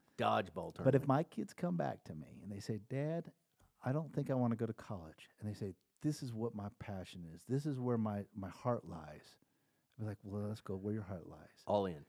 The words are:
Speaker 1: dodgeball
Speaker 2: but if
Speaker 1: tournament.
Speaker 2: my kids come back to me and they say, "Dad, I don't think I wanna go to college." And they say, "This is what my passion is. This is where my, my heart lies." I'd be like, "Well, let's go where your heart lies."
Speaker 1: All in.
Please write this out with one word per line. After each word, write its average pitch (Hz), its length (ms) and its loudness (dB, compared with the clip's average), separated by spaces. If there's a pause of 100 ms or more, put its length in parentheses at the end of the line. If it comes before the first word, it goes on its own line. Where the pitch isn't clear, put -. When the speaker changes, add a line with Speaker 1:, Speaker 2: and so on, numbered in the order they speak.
(220)
Speaker 1:
dodgeball 101 540 2
Speaker 2:
but 131 200 6
if 131 60 8
Speaker 1:
tournament. - 60 0
Speaker 2:
my 139 160 6
kids - 300 -4
come 175 240 0
back 139 280 0
to - 100 -8
me 76 280 -12
and 95 80 -8
they 101 80 -6
say, 107 200 -4 (100)
"Dad, 156 420 -2 (520)
I 127 80 2
don't 151 220 -2
think 139 160 0
I 139 60 4
wanna 120 200 6
go 110 120 0
to 117 60 -4
college." 87 560 -10 (100)
And 107 100 -2
they 104 40 -2
say, 101 200 -4 (280)
"This 147 220 0
is 127 100 -4
what 113 220 -2
my 104 140 -4 (100)
passion 92 460 -8 (100)
is. 82 140 -18
This 139 160 2
is 143 140 0
where 123 180 4
my, 107 260 2 (120)
my 95 140 -4
heart - 380 0
lies." 78 500 -12 (600)
I'd 110 60 -6
be - 40 -2
like, 104 160 -6
"Well, 104 200 -4
let's 107 180 -4
go 98 160 -4
where 104 160 -2
your 110 100 -2
heart 90 240 -8
lies." - 380 -18
Speaker 1:
All 101 220 6
in. 76 220 -4